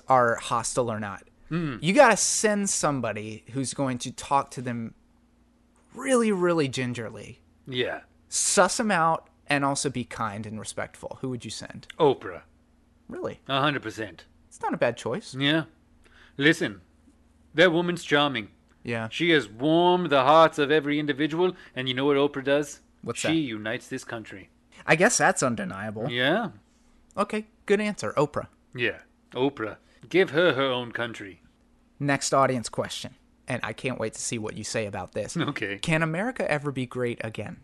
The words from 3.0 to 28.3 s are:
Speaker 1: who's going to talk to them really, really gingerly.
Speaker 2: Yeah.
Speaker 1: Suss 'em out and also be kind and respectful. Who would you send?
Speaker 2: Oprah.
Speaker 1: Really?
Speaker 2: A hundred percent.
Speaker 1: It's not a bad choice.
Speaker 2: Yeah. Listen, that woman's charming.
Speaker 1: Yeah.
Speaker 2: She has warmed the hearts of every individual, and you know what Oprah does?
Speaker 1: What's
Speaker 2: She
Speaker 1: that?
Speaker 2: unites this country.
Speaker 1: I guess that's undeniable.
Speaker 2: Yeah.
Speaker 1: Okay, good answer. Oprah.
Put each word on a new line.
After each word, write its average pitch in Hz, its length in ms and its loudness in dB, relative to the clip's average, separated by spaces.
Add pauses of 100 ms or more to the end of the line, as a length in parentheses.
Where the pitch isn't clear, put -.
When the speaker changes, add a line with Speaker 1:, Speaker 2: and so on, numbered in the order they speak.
Speaker 1:
who's 131 220 -4
going 131 260 -2
to 127 120 -8
talk - 400 -2
to 135 100 -10
them 117 320 -8 (1000)
really, 240 380 4
really 175 360 4
gingerly. 120 760 -6 (260)
Speaker 2:
Yeah. 123 340 -2 (280)
Speaker 1:
Suss - 500 2
'em 214 120 0
out 165 360 2 (200)
and 143 180 2
also 139 240 0
be 123 160 -4
kind 107 400 -6
and 107 140 -8
respectful. - 600 -10
Who 135 80 -6
would 123 140 -8
you 110 80 -10
send? - 360 -14 (120)
Speaker 2:
Oprah. 110 420 2 (640)
Speaker 1:
Really? - 400 -10
Speaker 2:
A 135 120 0
hundred 139 240 0
percent. 107 420 -10 (220)
Speaker 1:
It's - 140 -16
not 403 120 -4
a 185 40 -6
bad 120 180 0
choice. 131 400 -8
Speaker 2:
Yeah. 147 280 0 (720)
Listen, 139 440 2 (720)
that 170 180 6
woman's 175 300 -2
charming. 143 460 0 (340)
Speaker 1:
Yeah. 113 280 -6
Speaker 2:
She 170 200 0
has 131 180 2
warmed 165 640 2
the 139 120 4
hearts 156 360 6
of 139 120 2
every 147 280 2
individual, 151 560 0 (200)
and 127 140 -4
you 127 60 -2
know 135 100 -2
what 143 120 4
Oprah 143 260 0
does? 143 360 0 (220)
Speaker 1:
What's - 180 -8
Speaker 2:
She - 80 0
Speaker 1:
that? 147 60 4
Speaker 2:
unites 117 540 -4
this 131 160 -8
country. 107 460 -14 (360)
Speaker 1:
I 165 100 6
guess 165 220 4
that's 165 260 4
undeniable. 107 640 -4
Speaker 2:
Yeah. 135 420 0 (640)
Speaker 1:
Okay, 214 300 -4 (180)
good 208 160 2
answer. 208 340 -4
Oprah. - 320 0 (280)